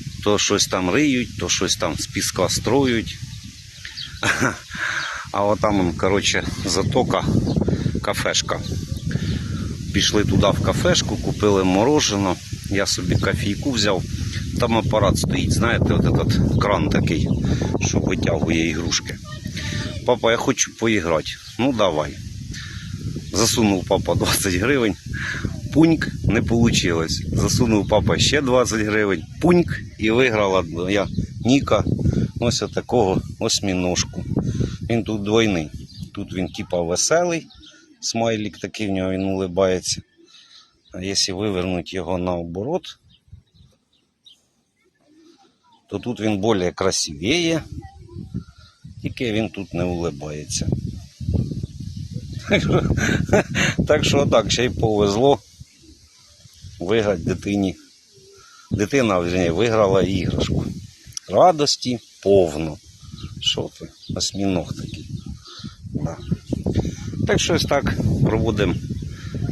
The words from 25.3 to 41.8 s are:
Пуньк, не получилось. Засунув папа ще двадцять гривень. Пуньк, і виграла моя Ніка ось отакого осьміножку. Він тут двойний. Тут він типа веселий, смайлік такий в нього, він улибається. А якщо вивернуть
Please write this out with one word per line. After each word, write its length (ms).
Пуньк, 320
не 180
получилось. 800
Засунув 560
папа 300
ще 220
двадцять 400
гривень. 420
Пуньк, 400
і 120
виграла 520
моя 440
Ніка 400
ось 220
отакого 600
осьміножку. 880
Він 140
тут 180
двойний. 480
Тут 200
він 140
типа 320
веселий, 640
смайлік 580
такий 280
в 40
нього, 200
він 140
улибається. 800
А 100
якщо 340
вивернуть 580